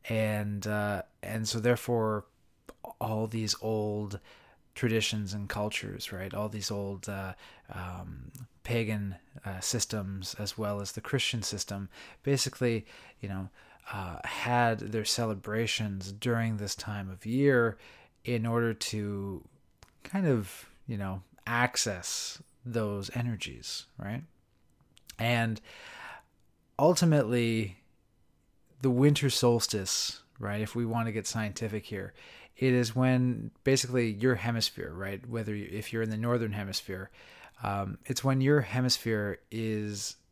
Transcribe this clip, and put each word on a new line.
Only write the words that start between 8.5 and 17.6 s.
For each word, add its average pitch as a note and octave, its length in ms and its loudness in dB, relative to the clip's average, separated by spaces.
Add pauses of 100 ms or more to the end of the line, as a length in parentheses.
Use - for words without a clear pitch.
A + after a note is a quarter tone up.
pagan, G#2+ 520 -2 (300)
uh, F#2 160 -8
systems, G2 760 -4
as G#2 200 -6
well G#2 240 -2
as G2+ 100 -6
the - 100 -8
Christian - 400 0
system, G2 480 -4 (340)
basically, B2 600 2 (360)
you G2+ 80 -4
know, F#2+ 200 -6 (420)
uh, F#2 340 -6
had A#2+ 540 2
their G#2 260 -4
celebrations G#2+ 1040 -2
during A2+ 460 0
this G2+ 180 -4
time G2+ 340 -6
of F#2 160 -12
year A#2+ 520 4 (460)